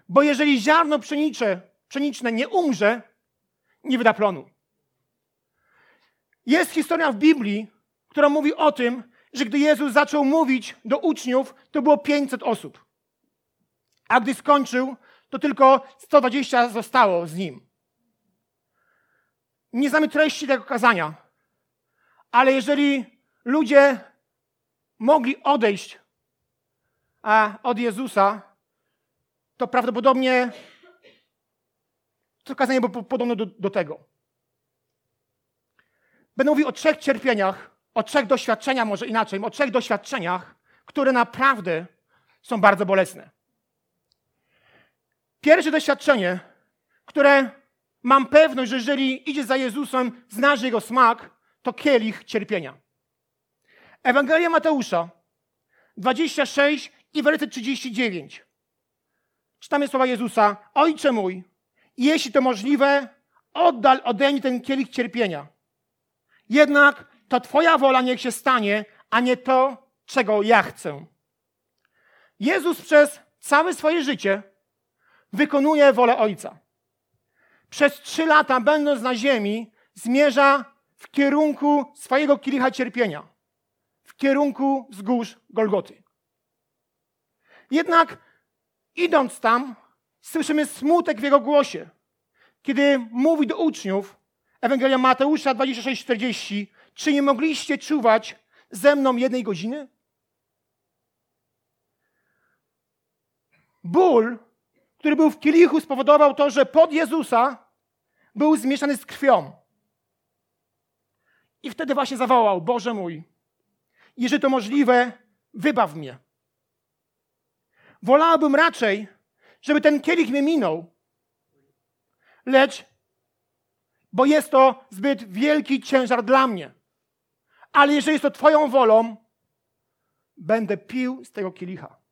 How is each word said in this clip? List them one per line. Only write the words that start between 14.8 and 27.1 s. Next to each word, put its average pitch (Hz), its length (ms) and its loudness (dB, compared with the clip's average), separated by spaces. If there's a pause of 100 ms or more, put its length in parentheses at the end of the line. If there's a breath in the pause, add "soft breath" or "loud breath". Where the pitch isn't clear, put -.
to - 100 -10
tylko 269 480 4 (100)
sto - 220 2
dwadzieścia 247 500 0
zostało 208 580 0
z 156 80 -12
nim. 170 320 -10 (2000)
Nie 269 160 -2
znamy 302 200 0
treści 302 380 -2
tego 262 160 -2
kazania, 202 500 0 (1160)
ale 254 200 4
jeżeli 277 540 0 (400)
ludzie 277 540 4 (1000)
mogli 262 440 0
odejść, 226 560 -2 (1200)